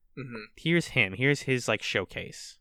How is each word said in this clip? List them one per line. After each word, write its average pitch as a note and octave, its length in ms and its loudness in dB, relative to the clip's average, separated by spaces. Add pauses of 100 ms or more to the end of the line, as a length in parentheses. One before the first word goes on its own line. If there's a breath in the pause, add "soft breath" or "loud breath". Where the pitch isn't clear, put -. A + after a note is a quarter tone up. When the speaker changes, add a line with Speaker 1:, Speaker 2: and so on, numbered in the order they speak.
(180)
Speaker 1:
Mm-hmm. A#2+ 260 -12 (140)
Speaker 2:
Here's E3 320 2
him. G2 240 2
Here's C#3 300 2
his, B2+ 240 0
like, A2 140 2
showcase." - 800 -6